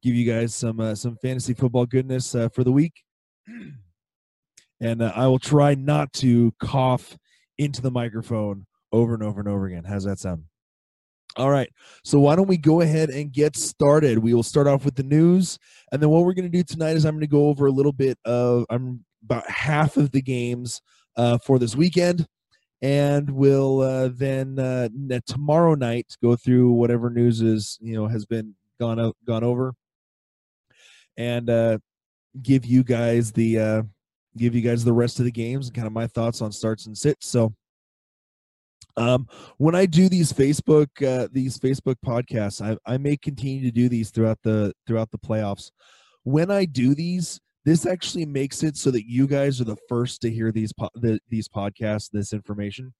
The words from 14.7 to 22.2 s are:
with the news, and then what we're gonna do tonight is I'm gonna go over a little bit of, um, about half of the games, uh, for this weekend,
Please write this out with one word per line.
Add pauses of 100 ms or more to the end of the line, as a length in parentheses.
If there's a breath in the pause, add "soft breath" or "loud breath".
with
the
news, (320 soft breath)
and
then
what
we're
gonna
do
tonight
is
I'm
gonna
go
over
a
little
bit
of,
um, (180)
about
half
of
the
games, (340)
uh,
for
this
weekend, (560)